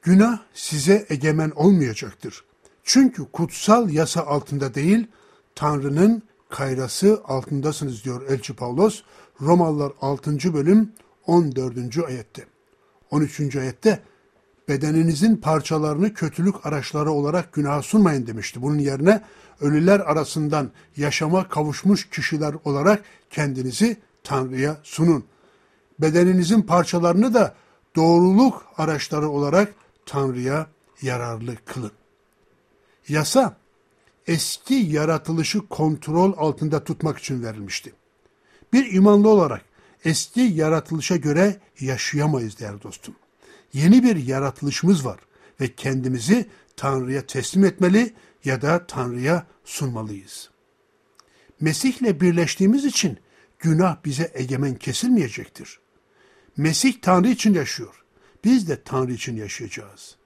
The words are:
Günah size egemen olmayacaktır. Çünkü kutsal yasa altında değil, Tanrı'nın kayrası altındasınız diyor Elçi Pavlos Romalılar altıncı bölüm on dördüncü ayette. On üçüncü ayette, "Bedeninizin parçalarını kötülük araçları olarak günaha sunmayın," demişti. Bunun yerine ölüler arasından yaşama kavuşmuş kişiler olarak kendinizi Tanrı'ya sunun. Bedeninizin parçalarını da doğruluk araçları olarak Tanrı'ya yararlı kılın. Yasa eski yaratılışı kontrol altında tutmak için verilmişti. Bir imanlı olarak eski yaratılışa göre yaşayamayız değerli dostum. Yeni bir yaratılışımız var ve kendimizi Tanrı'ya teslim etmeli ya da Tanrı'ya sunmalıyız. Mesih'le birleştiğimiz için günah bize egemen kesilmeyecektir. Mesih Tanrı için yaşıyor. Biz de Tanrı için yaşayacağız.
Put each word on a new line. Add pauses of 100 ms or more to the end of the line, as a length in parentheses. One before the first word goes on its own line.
Günah (160)
size
egemen
olmayacaktır. (400)
Çünkü
kutsal
yasa
altında
değil, (480)
Tanrı'nın (260)
kayrası
altındasınız
diyor
Elçi
Pavlos (380)
Romalılar
altıncı
bölüm (340)
on
dördüncü
ayette. (640)
On
üçüncü
ayette, (680)
"Bedeninizin
parçalarını
kötülük
araçları
olarak
günaha
sunmayın,"
demişti.
Bunun
yerine (380)
ölüler
arasından (260)
yaşama
kavuşmuş
kişiler (100)
olarak (260)
kendinizi (280)
Tanrı'ya
sunun. (760)
Bedeninizin
parçalarını
da (420)
doğruluk (100)
araçları
olarak (320)
Tanrı'ya (360)
yararlı
kılın. (1160)
Yasa (720)
eski
yaratılışı
kontrol
altında
tutmak
için
verilmişti. (800)
Bir
imanlı
olarak (400)
eski
yaratılışa
göre (200)
yaşayamayız
değerli
dostum. (580)
Yeni
bir
yaratılışımız
var (400)
ve
kendimizi (300)
Tanrı'ya
teslim
etmeli (300)
ya
da
Tanrı'ya (180)
sunmalıyız. (1080)
Mesih'le
birleştiğimiz
için (400)
günah
bize
egemen
kesilmeyecektir. (760)
Mesih
Tanrı
için
yaşıyor. (400)
Biz
de
Tanrı
için
yaşayacağız.